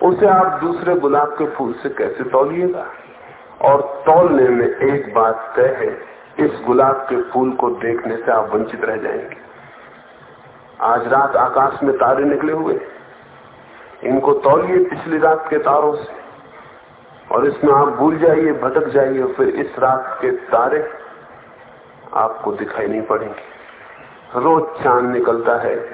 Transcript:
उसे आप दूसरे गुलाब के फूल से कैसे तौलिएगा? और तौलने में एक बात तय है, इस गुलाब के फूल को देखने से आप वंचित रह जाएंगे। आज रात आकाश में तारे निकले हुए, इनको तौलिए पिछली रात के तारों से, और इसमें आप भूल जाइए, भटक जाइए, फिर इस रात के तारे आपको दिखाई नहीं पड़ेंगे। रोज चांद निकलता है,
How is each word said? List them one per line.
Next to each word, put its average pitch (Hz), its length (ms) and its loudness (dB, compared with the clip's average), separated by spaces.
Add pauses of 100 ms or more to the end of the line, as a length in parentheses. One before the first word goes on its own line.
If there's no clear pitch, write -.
उसे 185 240 4
आप 190 200 6
दूसरे 175 480 -2
गुलाब 143 340 2
के 147 180 -4
फूल 123 260 -6
से 139 160 -8
कैसे 113 360 -6
तौलिएगा? 160 640 0 (760)
और - 440 2
तौलने 156 420 6
में 120 180 2
एक 135 480 -2
बात 113 420 0
तय 123 60 4
है, - 360 -2 (480)
इस 107 200 -4
गुलाब 135 280 4
के - 280 -4
फूल 127 280 -2
को 123 200 -2
देखने 117 460 -4
से 117 160 -2
आप 107 220 0
वंचित 110 300 -4
रह 110 120 -2
जाएंगे। - 540 -8 (1300)
आज 117 260 0
रात 135 280 2
आकाश 131 460 0
में 135 140 2
तारे 131 280 2
निकले 147 280 0
हुए, 156 280 -4 (1200)
इनको 135 280 0
तौलिए 175 520 4
पिछली 156 340 -4
रात 156 320 2
के 151 80 0
तारों 147 360 2
से, - 180 -10 (1200)
और 127 120 2
इसमें 143 280 2
आप - 140 4
भूल 156 300 0
जाइए, 156 340 4
भटक 147 360 0
जाइए, 135 360 2
फिर 127 240 2
इस - 300 -4
रात 131 420 0
के 131 100 0
तारे 131 600 0 (1200)
आपको 107 380 -2
दिखाई 104 340 -6
नहीं 107 160 -4
पड़ेंगे। 107 480 -6 (920)
रोज 156 440 0
चांद 123 280 2
निकलता 120 440 2
है, 117 200 -2 (180)